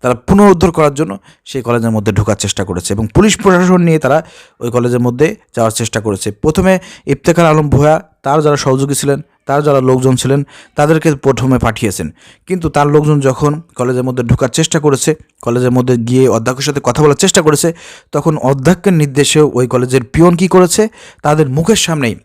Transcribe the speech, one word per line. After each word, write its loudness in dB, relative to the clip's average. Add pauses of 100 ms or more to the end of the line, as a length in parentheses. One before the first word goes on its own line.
তারা 0
পুনরুদ্ধার 4
করার 0
জন্য -6 (260)
সেই -10
কলেজের -2
মধ্যে -2
ঢোকার 0
চেষ্টা -6
করেছে -6
এবং -4
পুলিশ 2
প্রশাসন 2
নিয়ে 2
তারা 0 (380)
ওই -6
কলেজের 0
মধ্যে 0 (200)
যাওয়ার 0
চেষ্টা -6
করেছে। -4
প্রথমে 0 (280)
ইফতেখার 0
আলম 2
ভূঁইয়া, 2 (200)
তার 0
যারা 2
সহযোগী -2
ছিলেন, -4 (260)
তার -2
যারা 2
লোকজন 2
ছিলেন, -2 (300)
তাদেরকে 0
প্রথমে 0
পাঠিয়েছেন। -4 (360)
কিন্তু -4
তার 0
লোকজন 2
যখন -2 (160)
কলেজের -2
মধ্যে -4
ঢোকার 0
চেষ্টা -2
করেছে, 0 (280)
কলেজের 0
মধ্যে 0
গিয়ে 2
অধ্যক্ষের -2
সাথে -4
কথা 0
বলার 4
চেষ্টা 0
করেছে, 0 (400)
তখন -2
অধ্যক্ষের 0
নির্দেশে 0
ওই 2
কলেজের -2
পিয়ন 2
কী 0
করেছে, 2 (340)
তাদের 0
মুখের 0
সামনেই -4